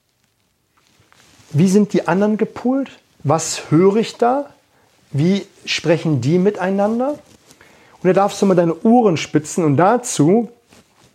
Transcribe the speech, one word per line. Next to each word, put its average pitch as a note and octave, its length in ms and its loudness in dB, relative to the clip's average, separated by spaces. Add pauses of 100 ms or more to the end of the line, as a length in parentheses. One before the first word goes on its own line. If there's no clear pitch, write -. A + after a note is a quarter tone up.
(1500)
wie D#3 180 2
sind G3+ 240 2
die - 160 -2
anderen G3+ 300 0
gepolt? B3 600 -4 (260)
Was - 460 -4
höre F#3+ 260 4
ich - 200 -4
da? C4+ 320 -2 (640)
Wie F3 360 -2 (200)
sprechen D#3 560 -2
die D#3 160 0
miteinander? G#3 800 -2 (840)
Und F3 60 0
da F3+ 60 4
darfst G3 280 0
du G3 40 4
mal F#3 100 2
deine E3 260 0
Ohren A3+ 340 4
spitzen - 480 -4
und C#3+ 120 2
dazu G3+ 720 0 (640)